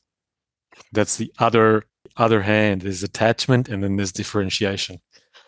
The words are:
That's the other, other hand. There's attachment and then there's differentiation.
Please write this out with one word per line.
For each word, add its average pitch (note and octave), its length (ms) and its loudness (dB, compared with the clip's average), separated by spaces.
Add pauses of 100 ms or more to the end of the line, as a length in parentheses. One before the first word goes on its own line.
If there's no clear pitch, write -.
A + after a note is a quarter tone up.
(920)
That's G#2+ 260 0
the A2+ 200 -6
other, A2 460 4 (320)
other A2+ 260 2
hand. G#2 400 2
There's F#2+ 200 -8
attachment A#2+ 680 0
and G2 160 -6
then G2 120 -2
there's G2 160 -2
differentiation. G2 880 -4 (480)